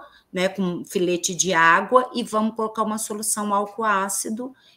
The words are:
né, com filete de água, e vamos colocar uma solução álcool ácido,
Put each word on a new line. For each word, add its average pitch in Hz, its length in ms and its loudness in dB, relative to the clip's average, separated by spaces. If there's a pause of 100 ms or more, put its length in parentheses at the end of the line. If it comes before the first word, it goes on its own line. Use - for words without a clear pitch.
(320)
né, 185 160 0
com 185 380 -4
filete 180 500 0
de 165 180 0
água, 196 600 4
e 233 80 -2
vamos 220 320 -2
colocar 220 280 -2
uma 214 140 -4
solução 214 560 -4
álcool 208 300 -2
ácido, 214 720 -2 (220)